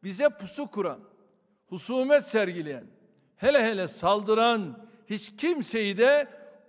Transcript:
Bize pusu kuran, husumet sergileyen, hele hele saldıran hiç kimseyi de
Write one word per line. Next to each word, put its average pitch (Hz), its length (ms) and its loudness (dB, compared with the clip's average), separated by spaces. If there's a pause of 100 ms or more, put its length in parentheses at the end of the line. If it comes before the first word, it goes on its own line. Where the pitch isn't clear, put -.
Bize 196 260 0
pusu - 380 -12
kuran, 175 320 -6 (680)
husumet 254 580 0
sergileyen, 170 600 -4 (500)
hele 269 280 4
hele 202 240 -2
saldıran 208 1000 0 (200)
hiç - 300 -10
kimseyi 226 600 -2
de 277 300 4 (420)